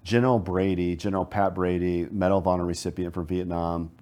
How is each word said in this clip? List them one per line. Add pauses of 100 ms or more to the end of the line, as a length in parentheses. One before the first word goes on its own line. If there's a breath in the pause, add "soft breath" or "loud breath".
General
Brady,
General
Pat
Brady,
Medal
of
Honor
recipient
from
Vietnam, (120)